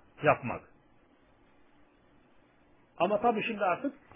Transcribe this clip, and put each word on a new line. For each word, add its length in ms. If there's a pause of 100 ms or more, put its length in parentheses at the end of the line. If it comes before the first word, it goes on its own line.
(240)
yapmak. 380 (2500)
Ama 220
tabii 220
şimdi 220
artık 280 (220)